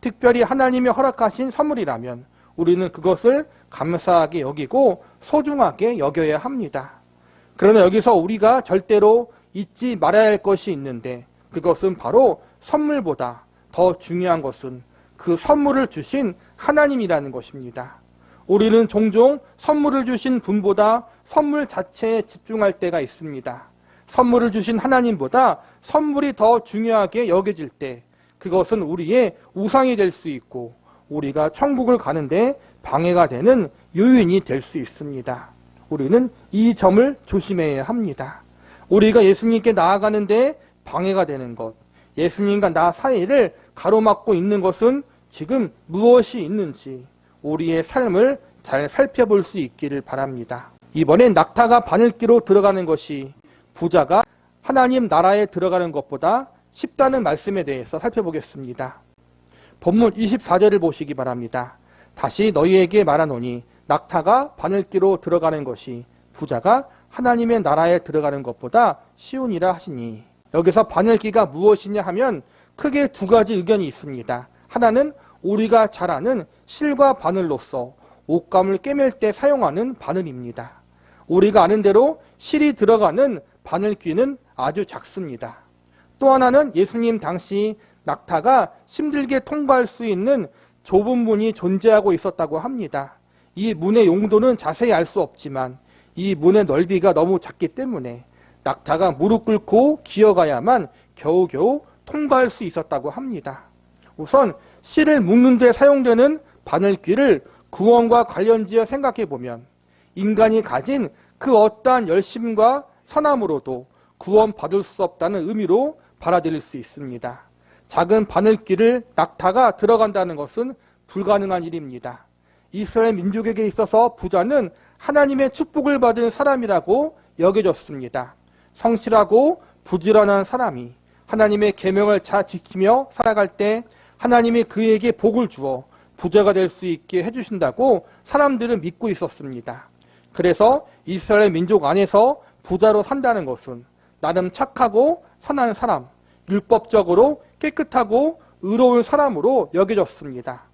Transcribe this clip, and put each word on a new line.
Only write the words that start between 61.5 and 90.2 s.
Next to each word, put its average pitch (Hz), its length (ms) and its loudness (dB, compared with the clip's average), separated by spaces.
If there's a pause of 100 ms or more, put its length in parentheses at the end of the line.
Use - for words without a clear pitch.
"다시 202 380 -2
너희에게 185 520 2
말하노니 131 580 -2 (240)
낙타가 185 680 0
바늘귀로 190 640 0
들어가는 160 440 -2
것이 120 420 -12 (260)
부자가 185 560 -2 (220)
하나님의 233 500 0
나라에 165 380 2
들어가는 147 440 -4
것보다 127 580 0 (160)
쉬우니라 196 560 -4
하시니." 120 520 -12 (300)
여기서 180 340 2
바늘귀가 214 580 0
무엇이냐 202 560 0
하면 190 400 -4 (340)
크게 285 320 -2
두 - 180 -8
가지 220 280 2
의견이 190 320 -2
있습니다. 123 640 -10 (200)
하나는 240 440 0 (300)
우리가 214 460 2
잘 180 220 -6
아는 175 360 -4 (180)
실과 277 480 0
바늘로서 160 800 -6 (320)
옷감을 185 520 0
꿰맬 277 340 0
때 214 200 -2
사용하는 240 600 -2
바늘입니다. 123 800 -10 (540)
우리가 196 360 4
아는 208 200 2
대로 226 380 4 (180)
실이 294 360 0
들어가는 214 640 2 (240)
바늘귀는 202 760 -4 (160)
아주 156 320 -4
작습니다. - 720 -14 (600)
또 269 120 2
하나는 262 440 2
예수님 226 440 -2
당시 196 580 -6 (280)
낙타가 180 680 0 (140)
힘들게 285 540 -4
통과할 262 460 -2
수 - 180 -12
있는 214 420 -2 (380)